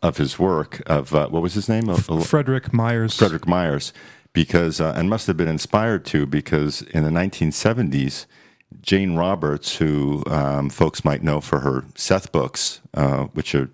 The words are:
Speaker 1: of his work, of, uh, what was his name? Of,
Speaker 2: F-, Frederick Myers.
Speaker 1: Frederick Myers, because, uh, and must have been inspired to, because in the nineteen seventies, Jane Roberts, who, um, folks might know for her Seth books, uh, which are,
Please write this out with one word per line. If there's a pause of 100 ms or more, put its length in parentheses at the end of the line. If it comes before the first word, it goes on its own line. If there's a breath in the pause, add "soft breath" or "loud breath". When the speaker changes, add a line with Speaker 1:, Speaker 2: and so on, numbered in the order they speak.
Speaker 1:
of
his
work,
of,
uh,
what
was
his
name?
Of,
Speaker 2:
F-,
Frederick
Myers.
Speaker 1:
Frederick
Myers, (400 loud breath)
because,
uh,
and
must
have
been
inspired
to,
because
in
the
nineteen
seventies, (560 soft breath)
Jane
Roberts,
who,
um,
folks
might
know
for
her (100)
Seth
books, (120)
uh,
which
are,